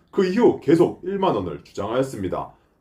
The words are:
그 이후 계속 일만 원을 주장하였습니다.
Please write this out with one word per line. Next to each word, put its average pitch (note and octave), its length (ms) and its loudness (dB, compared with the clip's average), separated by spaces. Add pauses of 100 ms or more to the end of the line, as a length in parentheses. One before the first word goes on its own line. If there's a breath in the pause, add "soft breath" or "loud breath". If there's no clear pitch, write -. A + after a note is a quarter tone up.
그 G3 160 0
이후 F#3+ 360 2
계속 E3 420 2
일만 F#3+ 320 -2
원을 E2+ 300 -6
주장하였습니다. G#2 880 -6 (280 soft breath)